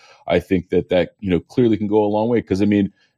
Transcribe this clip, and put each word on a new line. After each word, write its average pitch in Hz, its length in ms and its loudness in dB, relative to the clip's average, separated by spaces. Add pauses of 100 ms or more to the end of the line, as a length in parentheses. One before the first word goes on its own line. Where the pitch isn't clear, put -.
(260)
I 87 140 0
think 90 300 -2
that 87 200 -2
that, 87 280 -2
you 98 120 -8
know, 85 100 0
clearly 113 380 0
can 104 80 -6
go 107 180 0
a - 20 0
long 107 220 -2
way. 120 140 0
'Cause, 95 180 -4
I 104 60 2
mean, 101 260 0 (260)